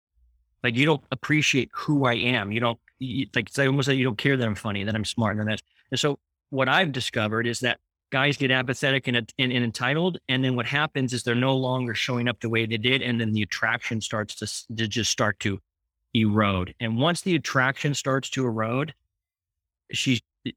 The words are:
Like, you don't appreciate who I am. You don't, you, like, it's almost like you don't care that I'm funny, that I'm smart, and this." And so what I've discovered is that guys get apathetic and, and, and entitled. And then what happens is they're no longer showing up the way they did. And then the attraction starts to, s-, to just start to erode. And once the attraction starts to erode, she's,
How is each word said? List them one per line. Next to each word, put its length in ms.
Like, 140
you 100
don't 240
appreciate 600
who 320
I 120
am. 360
You 80
don't, 200
you, 340
like, 140
it's 120
almost 280
like 100
you 60
don't 140
care 180
that 100
I'm 100
funny, 280
that 100
I'm 120
smart, 320
and 100
this." 140
And 80
so 220
what 180
I've 240
discovered 560
is 140
that 180
guys 240
get 160
apathetic 560
and, 80
and, 380
and 100
entitled. 540
And 160
then 140
what 80
happens 480
is 100
they're 100
no 220
longer 400
showing 320
up 140
the 80
way 160
they 100
did. 260
And 200
then 100
the 100
attraction 600
starts 340
to, 80
s-, 220
to 100
just 240
start 300
to 200
erode. 680
And 160
once 240
the 140
attraction 580
starts 380
to 140
erode, 480
she's, 260